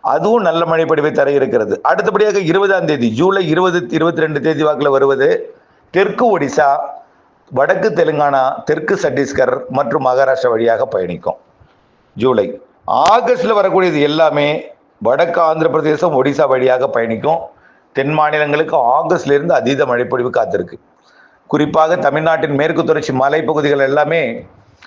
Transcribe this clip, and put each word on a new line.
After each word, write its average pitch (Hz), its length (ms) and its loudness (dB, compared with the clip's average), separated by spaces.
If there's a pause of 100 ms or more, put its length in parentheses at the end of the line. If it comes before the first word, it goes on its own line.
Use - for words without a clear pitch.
அதுவும் 190 400 0
நல்ல 170 240 0
மழைப்பொழிவை 160 460 0
தர 143 200 0
இருக்கிறது. 113 520 0
அடுத்தபடியாக 196 560 0
இருபதாம் 185 460 0
தேதி, 127 240 0
ஜூலை 180 380 0
இருபது, 175 420 0
இருபத்தி 160 320 0
ரெண்டு 156 200 -2
தேதி 156 220 0
வாக்குல 147 260 2
வருவது 139 680 2 (360)
தெற்கு 208 480 0
ஒடிசா, 143 380 2 (720)
வடக்கு 165 400 0
தெலுங்கானா, 143 720 0
தெற்கு 156 320 -2
சத்தீஸ்கர் 135 720 -2
மற்றும் 139 380 -2
மகாராஷ்டிரா 127 440 2
வழியாக 113 360 0
பயணிக்கும். 90 500 -6 (760)
ஜூலை, 107 480 0 (260)
ஆகஸ்ட்ல 208 640 2
வரக்கூடியது 185 500 2
எல்லாமே 147 680 0 (300)
வடக்கு 156 440 0
ஆந்திர 160 280 0
பிரதேசம், 151 540 0
ஒடிசா 143 240 0
வழியாக 127 400 0
பயணிக்கும். 117 520 -2 (540)
தென் 139 200 -2
மாநிலங்களுக்கு 151 640 0
ஆகஸ்ட்ல 143 540 0
இருந்து 151 220 2
அதீத 135 320 0
மழைப்பொழிவு 123 440 -2
காத்திருக்கு. 104 440 -4 (720)
குறிப்பாக 151 480 0
தமிழ்நாட்டின் 160 600 0
மேற்கு 156 280 0
தொடர்ச்சி 156 300 -2
மலைப்பகுதிகள் 147 680 0
எல்லாமே 139 680 0 (420)